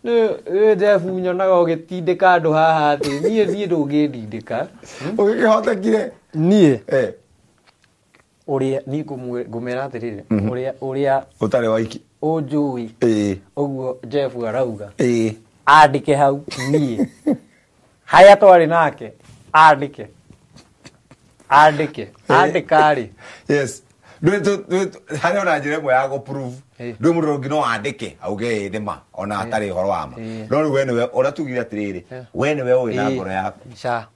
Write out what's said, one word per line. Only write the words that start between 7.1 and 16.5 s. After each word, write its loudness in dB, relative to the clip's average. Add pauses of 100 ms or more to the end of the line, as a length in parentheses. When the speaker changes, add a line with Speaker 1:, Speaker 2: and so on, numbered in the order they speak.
Speaker 1:
Ũrĩa, -2
niĩ -6
ngũmwe-, -8
ngũmera -8
atĩrĩrĩ, -10
Speaker 2:
Mhm. 0
Speaker 1:
ũrĩa, -6
ũrĩa -2 (200)
Speaker 2:
Ũtarĩ 0
wa 0
iki. -8 (200)
Speaker 1:
ũnjũĩ. -4 (120)
Speaker 2:
Ĩĩ. 0 (220)
Speaker 1:
Ũguo -6 (120)
Jeff -4 (120)
arauga. -6
Speaker 2:
Ĩĩ. 0 (320)
Speaker 1:
Andĩke 6
hau, 2 (300)